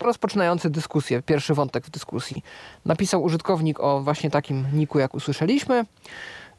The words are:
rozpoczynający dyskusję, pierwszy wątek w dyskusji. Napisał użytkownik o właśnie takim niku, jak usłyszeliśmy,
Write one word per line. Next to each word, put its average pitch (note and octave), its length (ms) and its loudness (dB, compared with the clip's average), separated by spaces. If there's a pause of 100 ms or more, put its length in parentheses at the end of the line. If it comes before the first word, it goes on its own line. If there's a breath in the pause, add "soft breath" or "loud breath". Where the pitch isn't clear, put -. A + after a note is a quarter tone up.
rozpoczynający F3+ 720 2
dyskusję, C#3+ 520 0
pierwszy D3 320 2
wątek C#3 320 -2
w - 40 -18
dyskusji. - 540 -8 (400 loud breath)
Napisał F3 380 2
użytkownik D#3+ 580 0
o C#3 200 2
właśnie D3 300 0
takim C#3 420 0
niku, D3+ 260 2
jak C3 160 2
usłyszeliśmy, A#3 720 0 (760 loud breath)